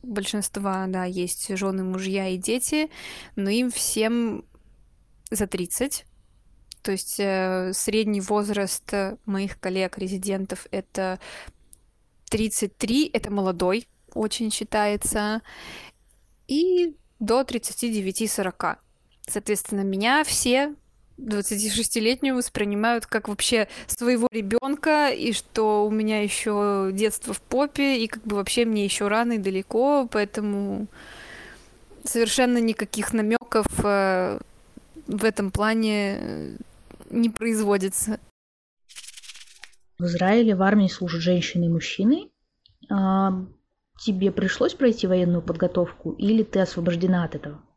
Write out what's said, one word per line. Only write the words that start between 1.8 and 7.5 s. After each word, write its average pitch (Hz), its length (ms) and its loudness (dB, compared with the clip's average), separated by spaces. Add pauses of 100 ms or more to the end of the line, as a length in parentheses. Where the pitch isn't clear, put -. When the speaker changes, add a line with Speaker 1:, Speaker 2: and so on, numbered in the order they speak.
Speaker 1:
мужья 190 440 -2
и 185 80 -2
дети, 254 540 -2 (460)
но 196 120 -2
им 240 220 0
всем 226 720 0 (880)
за 208 160 0
тридцать. 190 580 -4 (760)
То 202 100 -2
есть, - 260 -4
э, 185 560 0